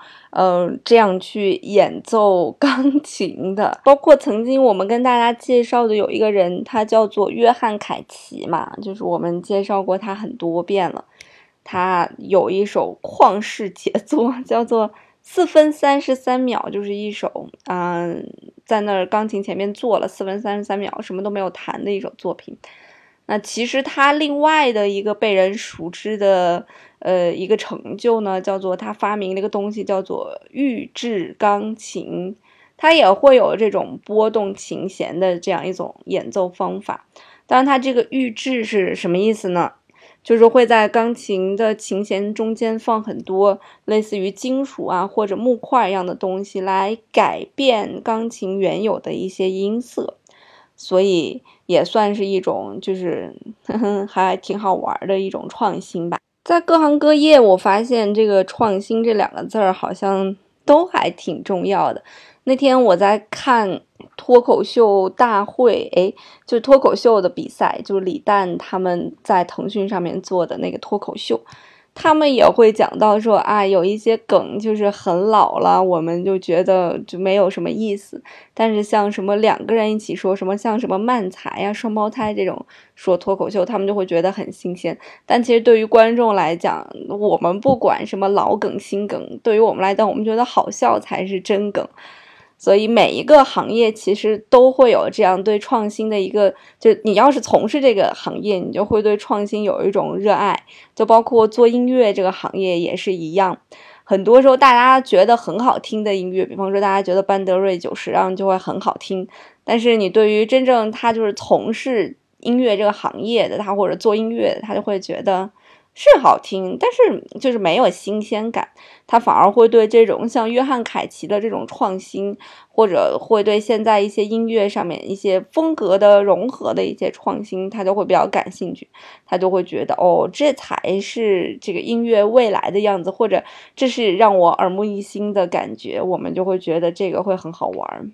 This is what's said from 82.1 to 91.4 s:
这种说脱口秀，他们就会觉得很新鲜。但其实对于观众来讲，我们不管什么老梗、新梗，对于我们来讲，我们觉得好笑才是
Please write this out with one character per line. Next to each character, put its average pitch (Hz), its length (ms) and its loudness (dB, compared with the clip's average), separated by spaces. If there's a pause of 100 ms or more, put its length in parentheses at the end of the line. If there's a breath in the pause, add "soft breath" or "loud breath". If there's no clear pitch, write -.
这 202 140 -4
种 170 180 -6 (300 soft breath)
说 185 240 0
脱 196 180 -2
口 - 140 -4
秀， 202 160 -2
他 226 140 -4
们 196 80 -2
就 202 80 -2
会 196 100 -2
觉 170 160 0
得 185 100 0
很 196 200 -10
新 180 240 -10
鲜。 170 200 -6 (300 loud breath)
但 240 160 2
其 226 100 -2
实 233 80 6
对 226 200 6
于 220 60 -2
观 226 300 6
众 233 200 2
来 170 200 0
讲， 170 320 -4 (220)
我 202 280 0
们 180 220 -2
不 262 160 2
管 - 300 0
什 190 140 -8
么 196 100 0
老 202 260 0
梗、 208 240 -6
新 202 280 -6
梗， - 340 -10
对 220 140 2
于 214 40 4
我 220 140 4
们 - 80 -6
来 196 140 0
讲， 214 120 2
我 196 60 -2
们 214 100 -4
觉 220 120 -2
得 240 100 0
好 - 240 -2
笑 233 300 0
才 - 260 -6
是 190 160 -6